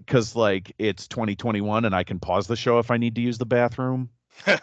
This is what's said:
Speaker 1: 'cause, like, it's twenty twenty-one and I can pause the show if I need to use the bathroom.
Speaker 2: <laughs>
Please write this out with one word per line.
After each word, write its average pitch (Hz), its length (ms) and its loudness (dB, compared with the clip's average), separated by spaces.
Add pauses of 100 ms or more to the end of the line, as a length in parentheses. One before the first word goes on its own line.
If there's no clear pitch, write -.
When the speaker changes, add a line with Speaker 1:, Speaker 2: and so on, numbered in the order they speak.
Speaker 1:
'cause, 120 300 2
like, 101 420 0
it's 107 280 -2
twenty 104 300 -4
twenty-one 107 480 -2
and 107 100 2
I 92 100 2
can 92 160 -8
pause 95 260 0
the 117 100 -2
show 120 220 4
if 117 120 2
I 120 60 2
need 117 200 0
to 120 40 -2
use 120 180 -2
the 120 80 -4
bathroom. 123 680 0
Speaker 2:
<laughs> - 60 -20 (420)